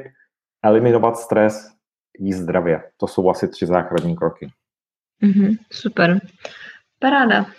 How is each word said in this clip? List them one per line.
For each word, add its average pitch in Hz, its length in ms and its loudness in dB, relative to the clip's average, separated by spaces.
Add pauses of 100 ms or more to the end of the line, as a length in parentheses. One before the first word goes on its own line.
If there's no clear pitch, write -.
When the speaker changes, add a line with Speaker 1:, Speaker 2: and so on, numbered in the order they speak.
(640)
Speaker 1:
eliminovat 113 540 4
stres, 107 540 -2 (480)
jíst 95 180 -4
zdravě. 85 460 -2 (140)
To 98 100 -4
jsou 92 220 0
asi 90 180 -2
tři - 180 -6
základní 85 500 -2
kroky. 82 340 -6 (720)
Speaker 2:
Mhm, 202 340 2 (160)
super. 180 480 0 (800)
Paráda. 247 460 2 (140)